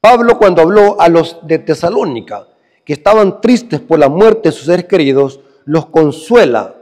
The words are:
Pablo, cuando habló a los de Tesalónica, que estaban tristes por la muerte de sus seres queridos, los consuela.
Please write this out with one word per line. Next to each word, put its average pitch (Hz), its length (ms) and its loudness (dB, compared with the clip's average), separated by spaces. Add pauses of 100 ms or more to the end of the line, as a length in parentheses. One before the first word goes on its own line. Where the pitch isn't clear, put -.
Pablo, 233 380 2
cuando 180 240 2
habló 202 380 2
a 170 80 2
los 165 340 -2
de 156 160 -4
Tesalónica, 160 880 -6 (380)
que 147 80 -10
estaban 196 480 0
tristes 226 400 -2
por 160 180 -2
la 143 100 2
muerte 196 420 2
de - 20 -10
sus 135 140 -14
seres 175 180 -2
queridos, 139 560 -2 (240)
los 151 220 -4
consuela. 156 960 0